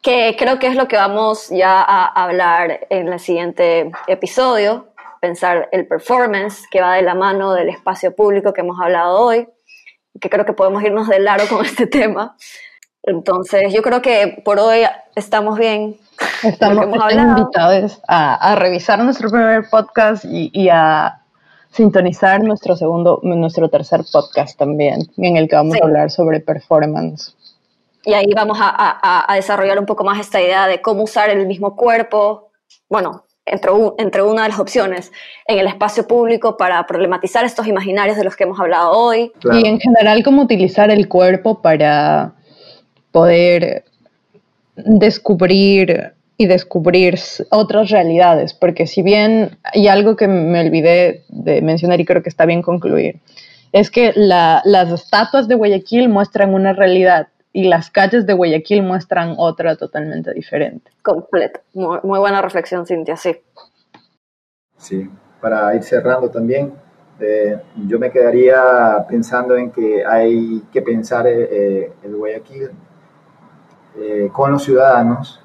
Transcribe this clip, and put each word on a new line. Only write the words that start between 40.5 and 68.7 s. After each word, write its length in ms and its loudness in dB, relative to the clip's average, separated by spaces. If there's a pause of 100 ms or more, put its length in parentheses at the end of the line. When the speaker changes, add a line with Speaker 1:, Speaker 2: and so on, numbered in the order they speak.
Speaker 2:
el 180 2
cuerpo 540 2
para 720 2 (800)
poder 720 2 (920)
descubrir 1400 2 (240)
y 100 2
descubrir 680 2
s-, 360 -10
otras 400 2
realidades, 640 2
porque 320 0
si 160 -4
bien, 560 2 (160)
y 140 4
algo 280 4
que 120 2
me 320 0
olvidé 680 2
de 340 -2
mencionar 380 0
y 40 0
creo 180 0
que 80 -10
está 160 0
bien 160 0
concluir, 580 -4 (520)
es 180 2
que 260 2
la, 480 4
las 260 4
estatuas 580 0
de 60 2
Guayaquil 540 0
muestran 460 0
una 180 0
realidad 560 2 (240)
y 120 -4
las 260 0
calles 360 2
de 60 0
Guayaquil 500 0
muestran 540 -4
otra 400 -2
totalmente 560 -8
diferente. 580 -8 (120)
Speaker 1:
Completo. 580 -4 (140)
Muy, 300 -6
muy 140 -2
buena 220 0
reflexión, 460 -6
Cintia, 300 -6
sí. 200 -6 (1400)
Speaker 3:
Sí, 320 -12 (320)
para 340 -2
ir 80 -2
cerrando 480 -2
también, 420 -4 (460)
eh, 400 -2 (280)
yo 120 -2
me 120 -2
quedaría 960 4